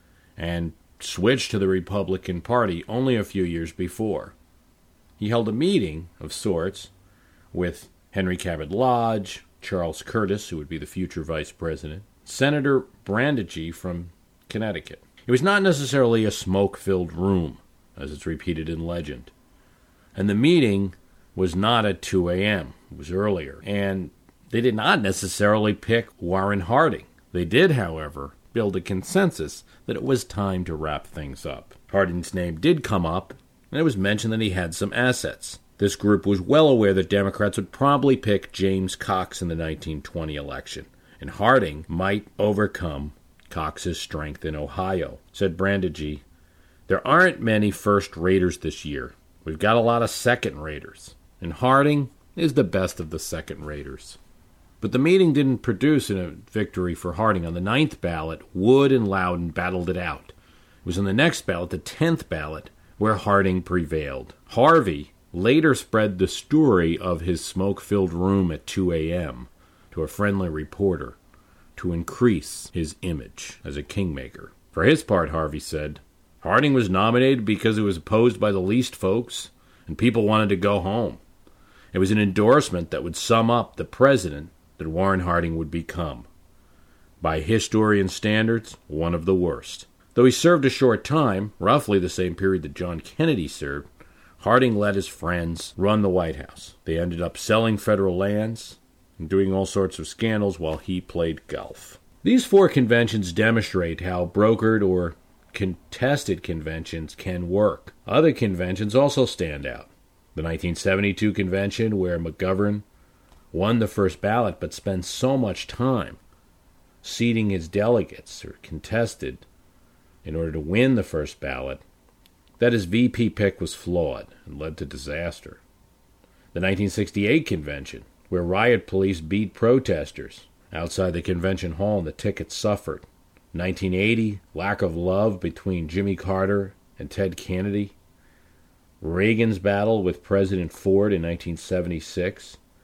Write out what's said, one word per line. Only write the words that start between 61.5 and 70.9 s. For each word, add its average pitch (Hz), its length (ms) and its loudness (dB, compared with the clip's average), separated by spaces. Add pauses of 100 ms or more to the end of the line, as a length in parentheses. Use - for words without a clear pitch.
the 90 80 -6
tenth 160 500 -2
ballot, 78 420 -8 (280)
where 107 160 2
Harding 95 480 2
prevailed. 76 720 -4 (140)
Harvey 117 640 4 (200)
later 135 420 4
spread 107 440 0
the 92 100 2
story 95 720 2
of 87 240 -2
his 87 220 -2
smoke-filled 95 680 -2
room 92 400 2
at - 140 -10
two 90 260 0
A 80 180 0
M 76 380 -6 (440)
to 82 100 -6
a 65 60 -4
friendly 98 400 -2
reporter 78 680 -2 (600)